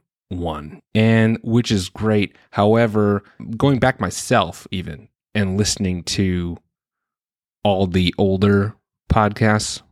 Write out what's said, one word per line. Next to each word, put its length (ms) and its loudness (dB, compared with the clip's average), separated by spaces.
one, 520 -10
and 480 4
which 280 0
is 180 0
great. 480 -2
However, 720 2
going 220 2
back 220 0
myself 720 -2
even 360 -10
and 220 -2
listening 460 -2
to 560 -4
all 240 2
the 320 0
older 560 2
podcasts 680 0